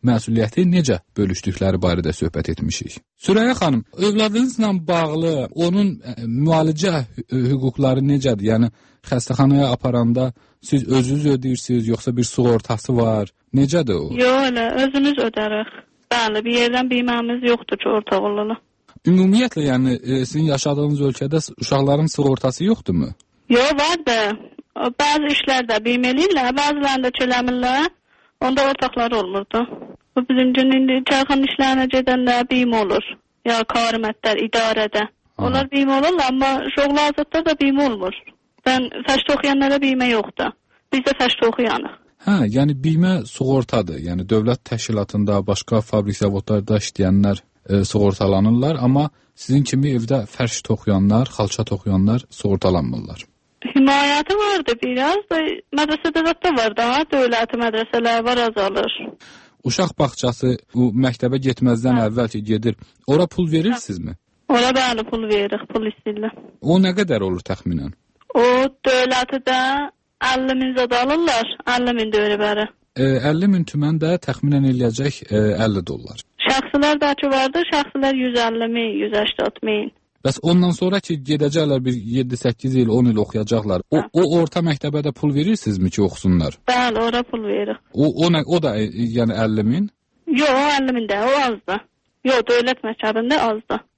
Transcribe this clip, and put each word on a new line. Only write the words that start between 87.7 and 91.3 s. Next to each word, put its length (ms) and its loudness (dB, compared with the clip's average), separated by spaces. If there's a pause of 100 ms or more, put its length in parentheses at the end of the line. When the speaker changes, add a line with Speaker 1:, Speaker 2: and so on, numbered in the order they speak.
Speaker 1:
O, 220 2
o 180 0
nə, 160 2
o 160 0
da, 160 -2
e, 60 0 (240)
yəni 260 0
əlli 300 0
min? 240 0 (400)
Speaker 2:
Yox, 240 2
o 180 2
əlli 240 0
min 160 -4
də, 140 -2
o 160 0